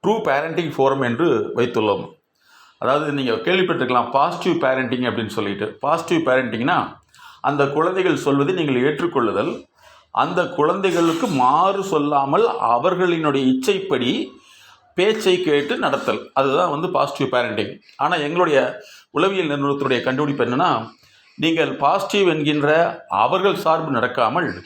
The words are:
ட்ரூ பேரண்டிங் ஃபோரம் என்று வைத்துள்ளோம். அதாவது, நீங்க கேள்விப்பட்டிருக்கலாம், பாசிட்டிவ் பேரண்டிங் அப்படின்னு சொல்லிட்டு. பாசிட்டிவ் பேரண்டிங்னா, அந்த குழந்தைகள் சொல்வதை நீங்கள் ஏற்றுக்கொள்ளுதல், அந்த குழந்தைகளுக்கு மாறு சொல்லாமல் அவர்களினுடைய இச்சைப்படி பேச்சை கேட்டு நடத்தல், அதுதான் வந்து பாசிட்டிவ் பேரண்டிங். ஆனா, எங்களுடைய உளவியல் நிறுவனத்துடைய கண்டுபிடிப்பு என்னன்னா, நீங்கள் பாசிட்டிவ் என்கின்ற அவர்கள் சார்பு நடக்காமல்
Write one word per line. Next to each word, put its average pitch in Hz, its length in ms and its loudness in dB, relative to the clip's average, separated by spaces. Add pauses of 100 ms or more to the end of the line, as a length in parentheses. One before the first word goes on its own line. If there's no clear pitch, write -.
ட்ரூ - 0 -
பேரண்டிங் 165 640 0
ஃபோரம் 139 320 2
என்று 120 520 0
வைத்துள்ளோம். 107 580 0 (640)
அதாவது, 147 340 0
நீங்க 131 200 -2
கேள்விப்பட்டிருக்கலாம், 170 800 0
பாசிட்டிவ் 165 540 0
பேரண்டிங் 131 400 0
அப்படின்னு 113 240 -2
சொல்லிட்டு. 104 520 -6
பாசிட்டிவ் 160 480 0
பேரண்டிங்னா, 127 720 0 (440)
அந்த 143 260 0
குழந்தைகள் 165 500 0
சொல்வதை 143 360 0
நீங்கள் 143 280 0
ஏற்றுக்கொள்ளுதல், 131 840 -2 (460)
அந்த 170 360 0
குழந்தைகளுக்கு 170 800 0
மாறு 170 560 2
சொல்லாமல் 147 640 0
அவர்களினுடைய 156 1000 0
இச்சைப்படி 135 840 0 (640)
பேச்சை 185 460 2
கேட்டு 147 360 0
நடத்தல், 131 560 -2
அதுதான் 139 360 2
வந்து 156 200 -4
பாசிட்டிவ் 139 500 0
பேரண்டிங். 107 400 -4 (160)
ஆனா, 156 200 0
எங்களுடைய 147 680 0 (300)
உளவியல் 180 380 0
நிறுவனத்துடைய 139 520 0
கண்டுபிடிப்பு 135 440 0
என்னன்னா, 127 440 0 (460)
நீங்கள் 156 400 0
பாசிட்டிவ் 185 540 2
என்கின்ற 151 800 0
அவர்கள் 165 480 2
சார்பு 160 360 0
நடக்காமல் 120 760 -2